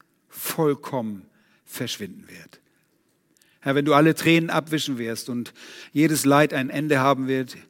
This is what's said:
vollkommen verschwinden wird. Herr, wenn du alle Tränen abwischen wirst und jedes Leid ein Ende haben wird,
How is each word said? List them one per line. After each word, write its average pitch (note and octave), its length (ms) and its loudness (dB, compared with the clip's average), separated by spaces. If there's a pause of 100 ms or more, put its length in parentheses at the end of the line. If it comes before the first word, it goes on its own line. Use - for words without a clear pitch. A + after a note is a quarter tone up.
(280)
vollkommen C3 960 -6 (400)
verschwinden - 640 -12
wird. - 320 -20 (1000)
Herr, C3+ 140 -2
wenn C#3+ 100 0
du D3 80 4
alle D3+ 220 6
Tränen E3 340 2
abwischen D3 480 -4
wirst A2+ 320 -8
und A#2+ 240 -8 (400)
jedes D3+ 320 2
Leid D3 280 6
ein C3+ 160 -4
Ende C#3+ 300 0
haben C3 280 0
wird, C3 300 -4 (120)